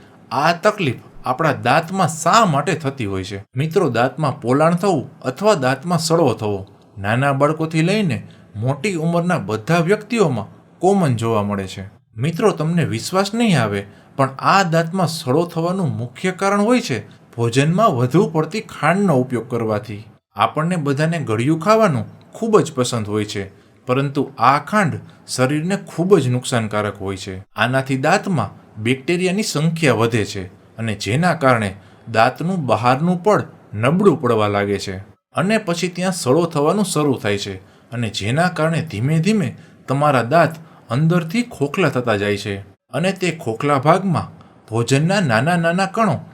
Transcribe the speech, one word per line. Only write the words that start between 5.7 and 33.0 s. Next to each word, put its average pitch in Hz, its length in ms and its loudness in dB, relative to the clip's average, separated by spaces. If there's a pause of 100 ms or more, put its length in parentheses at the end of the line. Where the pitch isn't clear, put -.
સડો 165 360 2
થવો 104 240 -2 (400)
નાના 120 340 0
બાળકોથી 156 500 0
લઈને 180 360 0 (380)
મોટી 139 380 -2
ઉંમરના 170 440 0
બધા 107 400 0
વ્યક્તિઓમાં 175 760 0 (260)
કોમન 175 380 2
જોવા 113 260 0
મળે 101 240 -4
છે. 95 200 -12 (300)
મિત્રો, 160 360 0
તમને 156 320 0
વિશ્વાસ 175 500 -2
નહીં 226 260 2
આવે, 101 200 0 (360)
પણ 135 220 0
આ 175 260 4
દાંતમાં 165 440 0
સડો 147 380 0
થવાનું 170 500 -2
મુખ્ય 120 360 -6
કારણ 196 360 0
હોય 247 120 2
છે 117 200 -4 (300)
ભોજનમાં 147 640 2
વધુ 127 320 4
પડતી 160 400 -4
ખાંડનો 170 520 2
ઉપયોગ 123 280 -4
કરવાથી. 107 560 -4 (320)
આપણને 151 400 0
બધાને 151 420 0
ગળ્યું 123 420 0
ખાવાનું 190 460 2 (260)
ખૂબ 214 280 2
જ - 120 -2
પસંદ 120 340 -2
હોય 104 180 -2
છે, 101 200 -6 (440)
પરંતુ 139 340 0 (160)
આ 131 200 4
ખાંડ 151 420 -2 (280)
શરીરને 151 480 0
ખૂબ 190 420 -4
જ 123 100 2
નુકસાનકારક 110 720 -2
હોય 98 180 -6
છે. 95 180 -10 (220)
આનાથી 131 400 0
દાંતમાં 156 560 0 (300)
બેક્ટેરિયાની 175 600 0
સંખ્યા 160 520 0
વધે 113 300 2
છે 98 180 -8 (360)
અને 110 160 -4
જેના 135 400 0
કારણે 117 360 2 (420)
દાંતનું 131 540 2
બહારનું 131 560 2